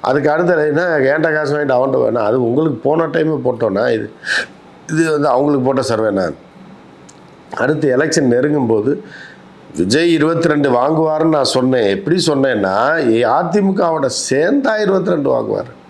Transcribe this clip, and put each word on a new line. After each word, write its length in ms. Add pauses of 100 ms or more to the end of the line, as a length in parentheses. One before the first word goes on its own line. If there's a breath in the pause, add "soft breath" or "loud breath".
அதுக்கு 300
அடுத்த 340
என்ன, 180 (140)
"ஏன்டா 360
காசு 240
வாங்கிட்டு 120
அவன்கிட்ட 400
வேணா?" 80
அது 260
உங்களுக்கு 340
போன 280
டைம் 400
போட்டோன்னா, 480
இது, 160 (800 loud breath)
இது 200
வந்து 160
அவங்களுக்கு 380
போட்ட 300
சர்வேண்ணா. 380 (1200)
அடுத்து 420
எலெக்ஷன் 300
நெருங்கும் 400
போது, 360 (720 loud breath)
விஜய் 420
இருபத்திரெண்டு 520
வாங்குவாருன்னு 600
நான் 140
சொன்னேன். 540
எப்படி 280
சொன்னேன்னா, 720 (140)
ஏ, 120
அதிமுகவோட 840 (200)
சேர்ந்தா 480
இருபத்திரெண்டு 440
வாங்குவார். 680